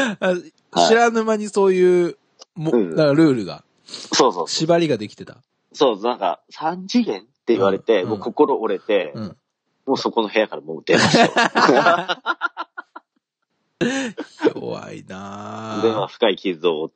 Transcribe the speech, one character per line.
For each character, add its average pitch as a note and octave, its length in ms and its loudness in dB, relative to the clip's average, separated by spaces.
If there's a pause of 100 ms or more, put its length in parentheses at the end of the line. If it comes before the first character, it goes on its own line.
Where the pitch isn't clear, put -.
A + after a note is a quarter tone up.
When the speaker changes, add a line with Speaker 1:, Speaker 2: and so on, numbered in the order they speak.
Speaker 1:
な。 G3 100 -8
Speaker 2:
あ、 G3 100 -2
Speaker 1:
は F3+ 80 0
い。 - 500 -2
Speaker 2:
知 A3 80 6
ら A#3 160 4
ぬ A3+ 120 0
間 A3 140 0
に G#3 120 -6
そ G3 180 2
う F#3+ 60 4
い F3+ 360 4
う、 - 80 -12 (380)
も-、 D#3 160 -4
Speaker 1:
う B2 60 4
ん。 F#2+ 140 0
Speaker 2:
だ D#3 120 2
か - 20 4
ら C#3+ 80 4
ル D#3+ 180 6
ー - 40 4
ル G#2 100 -4
が、 D#2+ 180 -14 (220)
Speaker 1:
そ - 220 -18
う - 40 -14
そ C#3 180 4
う F#2+ 40 -2
そ F2 100 -4
う。 - 40 -10
Speaker 2:
縛 E3+ 320 0
り E3+ 80 0
が C3+ 100 0
で G#2 100 -8
き - 80 -16
て F#2 100 -18
た。 - 120 -20 (360)
Speaker 1:
そ C3 200 2
う、 F#2+ 80 -10
な A#2+ 140 -2
ん - 40 -10
か、 F#2 300 -4
「三 F3+ 380 -8
次 B3 180 2
元？」 G#2+ 160 -6
っ - 20 -20 (220)
て A#2 80 2
言 G#2 60 0
わ G2 120 2
れ F#2+ 80 -2
て、 A2 180 0
Speaker 2:
う - 20 2
ん、 F2+ 40 -2
う - 20 -6
ん。 G2+ 40 -6
Speaker 1:
も G#2+ 60 -2
う G2 40 -6
心 A#2 400 0
折 A2 160 -4
れ - 40 -6
て、 F#2 360 -2
Speaker 2:
う A#2 60 -10
ん。 F#2+ 160 -12 (480)
Speaker 1:
も C3+ 80 0
う B2 40 -2
そ A2 140 -4
こ A#2 100 0
の G#2+ 60 0
部 G2 100 -4
屋 G#2+ 100 2
か - 80 -12
ら D2 60 -12
も D#2 180 -12
う - 60 -20
出 - 100 2
ま - 60 4
し D3 120 2
た A#3 120 6
よ。 - 60 0 (2500)
Speaker 2:
<laughs> C4 760 -2
弱 - 360 -10
い - 160 -18
な G#2 720 -12
ぁ。 - 20 -4
Speaker 1:
で、 A2+ 100 4
ま G#2+ 120 -2
あ、 F#2 40 -6
深 - 220 0
い F#2 60 0
傷 F2 320 -4
を D#2 140 0
負 D#2+ 80 -6
っ - 60 -20